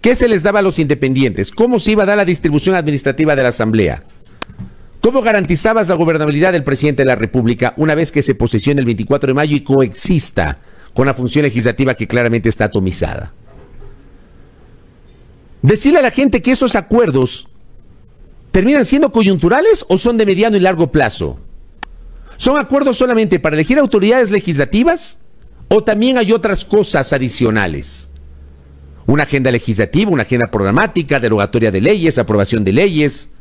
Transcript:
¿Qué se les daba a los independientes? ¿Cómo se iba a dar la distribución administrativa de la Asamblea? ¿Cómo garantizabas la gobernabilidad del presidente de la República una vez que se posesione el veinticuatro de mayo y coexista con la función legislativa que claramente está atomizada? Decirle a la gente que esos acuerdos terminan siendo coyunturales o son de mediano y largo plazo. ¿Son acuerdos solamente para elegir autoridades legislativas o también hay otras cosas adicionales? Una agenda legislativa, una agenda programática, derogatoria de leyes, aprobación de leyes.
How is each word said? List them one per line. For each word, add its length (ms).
¿Qué 120
se 140
les 160
daba 160
a 20
los 160
independientes? 720
¿Cómo 280
se 140
iba 100
a 20
dar 120
la 80
distribución 500
administrativa 580
de 100
la 60
Asamblea? 540
¿Cómo 220
garantizabas 680
la 80
gobernabilidad 560
del 140
presidente 380
de 40
la 80
República 640
una 180
vez 160
que 120
se 120
posesione 460
el 40
veinticuatro 420
de 80
mayo 200
y 60
coexista 960
con 120
la 80
función 300
legislativa 500
que 140
claramente 420
está 160
atomizada? 680
Decirle 380
a 20
la 100
gente 300
que 100
esos 240
acuerdos 720
terminan 340
siendo 280
coyunturales 720
o 100
son 200
de 80
mediano 320
y 20
largo 320
plazo. 480
¿Son 220
acuerdos 380
solamente 420
para 160
elegir 240
autoridades 500
legislativas 880
o 140
también 340
hay 160
otras 320
cosas 480
adicionales? 960
Una 180
agenda 280
legislativa, 600
una 120
agenda 280
programática, 680
derogatoria 520
de 80
leyes, 380
aprobación 480
de 80
leyes. 560